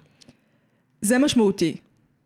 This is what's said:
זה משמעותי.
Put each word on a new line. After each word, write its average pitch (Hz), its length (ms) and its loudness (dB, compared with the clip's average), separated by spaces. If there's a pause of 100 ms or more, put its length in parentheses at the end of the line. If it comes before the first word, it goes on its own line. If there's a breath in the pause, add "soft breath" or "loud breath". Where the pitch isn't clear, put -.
(1000 soft breath)
זה 233 160 0
משמעותי. 208 580 0 (500)